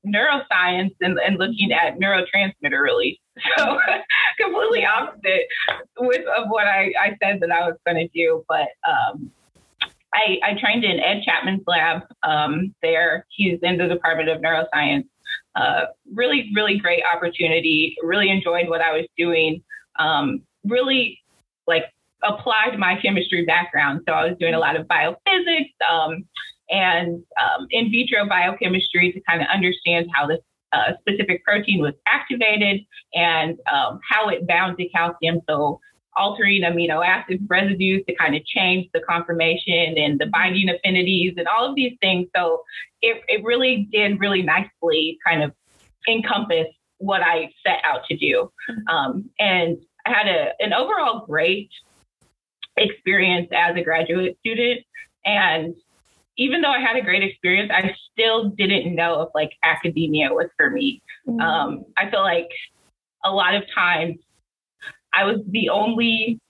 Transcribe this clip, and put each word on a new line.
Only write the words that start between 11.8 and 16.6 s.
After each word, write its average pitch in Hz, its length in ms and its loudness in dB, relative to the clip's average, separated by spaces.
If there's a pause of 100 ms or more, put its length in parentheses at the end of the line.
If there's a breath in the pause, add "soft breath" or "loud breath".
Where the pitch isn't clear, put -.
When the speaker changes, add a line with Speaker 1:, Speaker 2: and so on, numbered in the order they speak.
Speaker 1:
um, 156 600 0
there. 165 480 2
He's 180 320 0
in 180 160 2
the 175 100 0
Department 160 400 0
of 156 120 -2
Neuroscience. 151 680 0 (500 loud breath)
Uh, - 300 2 (260)
really, 240 420 0
really 202 240 2